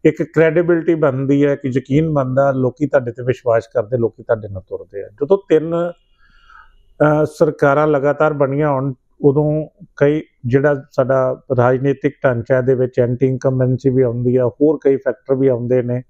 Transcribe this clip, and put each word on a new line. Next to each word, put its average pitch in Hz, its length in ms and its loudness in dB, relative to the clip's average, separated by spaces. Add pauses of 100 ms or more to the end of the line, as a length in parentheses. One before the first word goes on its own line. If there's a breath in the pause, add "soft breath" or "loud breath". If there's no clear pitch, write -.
ਇੱਕ 156 180 0
ਕ੍ਰੈਡੀਬਿਲਟੀ 160 720 0
ਬਣਦੀ 143 500 0
ਹੈ, 143 80 2
ਇੱਕ 135 240 -4
ਯਕੀਨ 151 360 0
ਬਣਦਾ, 139 400 0
ਲੋਕੀ 131 340 -2
ਤੁਹਾਡੇ 127 260 -2
ਤੇ 127 100 -14
ਵਿਸ਼ਵਾਸ 117 520 -2
ਕਰਦੇ, 117 220 -2
ਲੋਕੀ 117 260 -4
ਤੁਹਾਡੇ 107 260 -4
ਨਾਲ 98 200 -12
ਤੁਰਦੇ 98 340 -12
ਆ। 98 60 -14
ਜਦੋਂ 156 300 -2 (100)
ਤਿੰਨ, 170 440 0 (1080 soft breath)
ਅਹ, 151 220 2
ਸਰਕਾਰਾਂ 151 640 0
ਲਗਾਤਾਰ 147 460 0
ਬਣੀਆਂ 143 360 0
ਹੋਣ, 135 240 -2 (280)
ਉਦੋਂ 151 460 2 (300)
ਕਈ, 147 260 2 (240)
ਜਿਹੜਾ 139 460 2
ਸਾਡਾ 131 500 0 (140)
ਰਾਜਨੀਤਿਕ 131 580 0 (100)
ਢਾਂਚਾ, 127 340 0
ਇਹਦੇ 131 160 0
ਵਿੱਚ 127 260 -2
ਐਂਟੀ 123 260 0
ਇਨਕੰਬੈਂਸੀ 127 640 0
ਵੀ 131 120 2
ਆਉਂਦੀ 120 340 0
ਆ, 123 120 2
ਹੋਰ 147 360 0
ਕਈ 139 120 2
ਫੈਕਟਰ 131 380 -4
ਵੀ 135 140 0
ਆਉਂਦੇ 123 340 0
ਨੇ। 123 280 -4